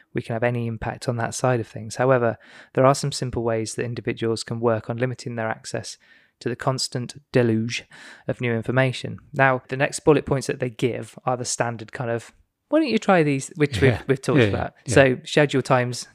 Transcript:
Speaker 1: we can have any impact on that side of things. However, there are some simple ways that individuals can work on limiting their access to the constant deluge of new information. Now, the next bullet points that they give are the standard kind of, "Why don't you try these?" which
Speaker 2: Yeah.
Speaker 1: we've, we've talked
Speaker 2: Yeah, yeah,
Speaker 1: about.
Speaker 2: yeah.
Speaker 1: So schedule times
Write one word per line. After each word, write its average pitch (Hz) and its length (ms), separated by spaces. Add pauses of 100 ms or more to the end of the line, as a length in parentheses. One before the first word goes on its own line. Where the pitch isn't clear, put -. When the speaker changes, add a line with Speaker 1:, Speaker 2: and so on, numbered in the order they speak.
(140)
Speaker 1:
we 127 80
can - 100
have 113 100
any 120 240
impact 113 440
on 120 60
that 117 180
side 127 260
of 110 60
things. 110 300
However, 123 420 (340)
there 131 140
are 139 80
some 143 180
simple 123 300
ways 113 320
that 123 100
individuals 117 600
can 117 160
work 113 280
on 120 80
limiting 123 400
their 113 120
access - 500 (400)
to - 100
the 117 80
constant - 640 (120)
deluge 117 520 (420)
of - 140
new 120 140
information. 120 640 (160)
Now, 135 340
the 131 80
next 139 240
bullet 147 240
points 135 220
that 139 120
they 131 120
give 117 560
are 127 100
the 123 80
standard 117 480
kind 120 180
of, 117 220 (380)
"Why 294 80
don't 320 100
you 226 100
try 185 240
these?" 139 340
which 143 260
Speaker 2:
Yeah. 123 160
Speaker 1:
we've, - 100
we've 135 140
talked 135 160
Speaker 2:
Yeah, 123 80
yeah, 101 40
Speaker 1:
about. 120 240 (120)
Speaker 2:
yeah. 110 80
Speaker 1:
So 135 300
schedule 139 360
times 123 540